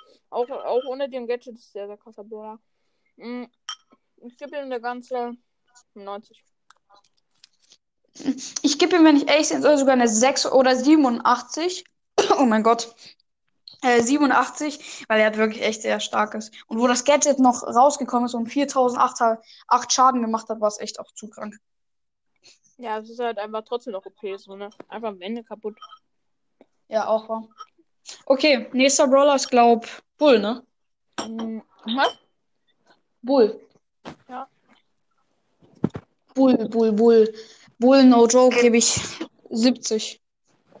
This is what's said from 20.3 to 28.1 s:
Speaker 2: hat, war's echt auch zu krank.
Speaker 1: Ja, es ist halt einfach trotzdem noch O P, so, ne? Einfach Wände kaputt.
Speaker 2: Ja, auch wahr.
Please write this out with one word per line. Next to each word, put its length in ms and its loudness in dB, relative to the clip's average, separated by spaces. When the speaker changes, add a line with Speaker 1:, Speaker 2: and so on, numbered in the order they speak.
Speaker 2:
hat, 100 -8
war's 180 -4
echt 220 -12
auch 120 -18
zu 180 -20
krank. 260 -16
Speaker 1:
Ja, 220 -8
es 120 -16
ist 100 -14
halt 180 -6
einfach 240 -10
trotzdem 300 -10
noch 140 -12
O 40 -20
P, 260 -14
so, 200 -20
ne? 140 -14
Einfach 300 -10
Wände 260 -12
kaputt. 320 -14
Speaker 2:
Ja, 180 -4
auch 220 -4
wahr. 200 -10